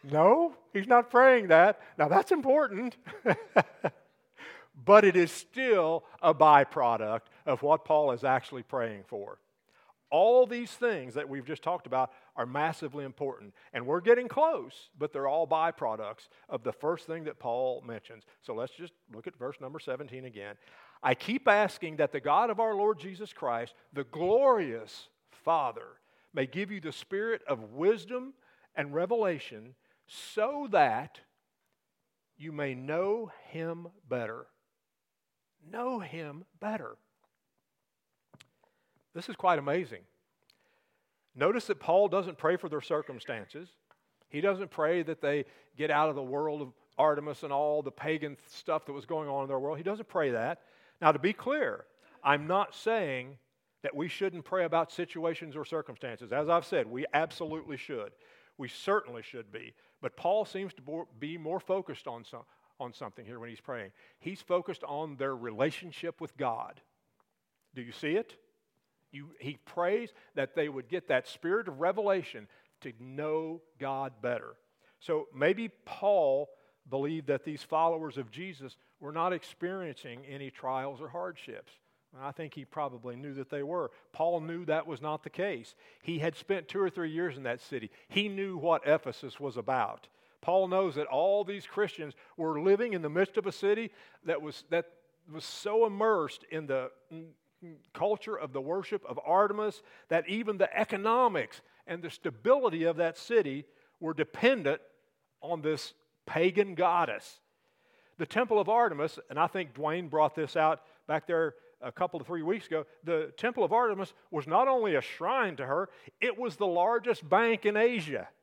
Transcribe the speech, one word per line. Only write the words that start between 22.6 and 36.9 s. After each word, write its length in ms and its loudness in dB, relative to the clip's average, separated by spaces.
our 140 2
Lord 240 2
Jesus 340 -14
Christ, 420 -4
the 120 -6
glorious 1040 2
Father, 680 -2
may 120 0
give 240 -6
you 100 -10
the 120 -8
spirit 540 -4
of 260 -4
wisdom 600 0
and 200 -6
revelation 800 -2
so 640 -4
that 500 2
you 160 -12
may 220 -2
know 560 -2
him 400 -8
better." 380 -6
Know 300 -4
him 440 -12
better. 360 -8